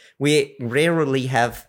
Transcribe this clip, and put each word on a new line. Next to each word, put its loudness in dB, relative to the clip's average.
We 0
rarely 0
have -2